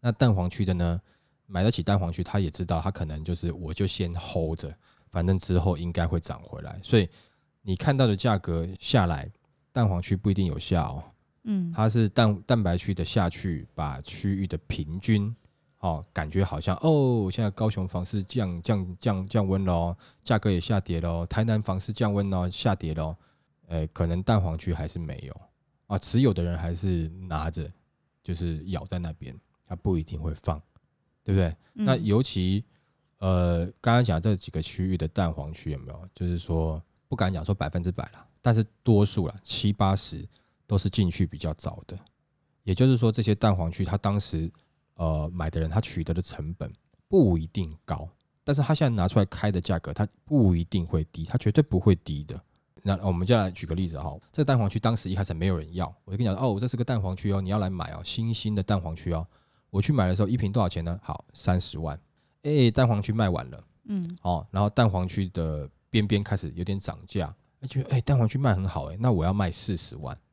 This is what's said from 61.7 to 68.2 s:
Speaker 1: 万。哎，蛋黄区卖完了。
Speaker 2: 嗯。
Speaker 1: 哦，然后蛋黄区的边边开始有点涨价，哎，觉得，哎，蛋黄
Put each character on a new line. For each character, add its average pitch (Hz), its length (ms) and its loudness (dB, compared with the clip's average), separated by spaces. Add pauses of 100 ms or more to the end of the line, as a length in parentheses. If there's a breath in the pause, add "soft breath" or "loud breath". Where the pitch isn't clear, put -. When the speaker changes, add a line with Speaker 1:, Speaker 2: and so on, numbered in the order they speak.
Speaker 1:
万。 76 180 -6 (460)
哎， 143 260 4
蛋 127 160 4
黄 104 160 2
区 110 100 -2
卖 110 160 2
完 71 220 -4
了。 - 140 -18 (220)
Speaker 2:
嗯。 87 360 -6
Speaker 1:
哦， 87 300 -2
然 98 100 2
后 104 80 4
蛋 117 180 4
黄 90 200 0
区 95 220 -2
的 76 380 -4 (220)
边 107 160 2
边 101 160 2
开 101 140 -2
始 78 180 -6
有 87 80 -6
点 98 160 -4
涨 - 180 -8 (120)
价， 90 260 -4 (240)
哎， 131 80 -14
觉 131 160 -4
得， - 80 -6
哎， 127 120 2
蛋 143 140 2
黄 113 120 4